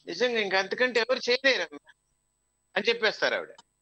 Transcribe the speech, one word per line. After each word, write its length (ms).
నిజంగా 340
ఇంక 140
అంతకంటే 460
ఎవరు 300
చేయలేరమ్మా" 640
అని 120
చెప్పేస్తారు 460
ఆవిడ 140